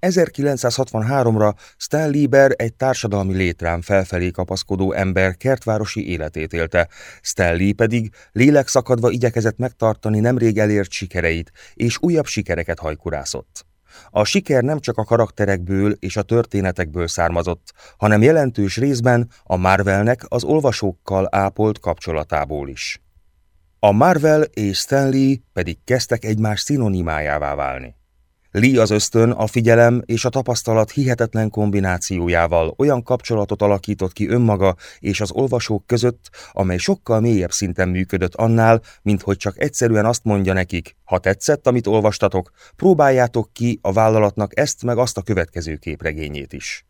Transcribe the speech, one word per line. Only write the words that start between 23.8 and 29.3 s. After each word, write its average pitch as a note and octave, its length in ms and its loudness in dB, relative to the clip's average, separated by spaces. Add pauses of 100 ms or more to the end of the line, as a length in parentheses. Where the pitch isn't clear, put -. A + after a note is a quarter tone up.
Marvel D3+ 500 4
és G#2 360 -2
Stan C3+ 320 0
Lee C3+ 260 2 (180)
pedig F#2+ 300 -4
kezdtek A#2+ 420 -2
egymás G#2+ 340 -2
szinonimájává D#2 960 -2
válni. C2 440 -8 (540)
Lee A#2+ 280 4
az G#2+ 80 4
ösztön, A2+ 420 2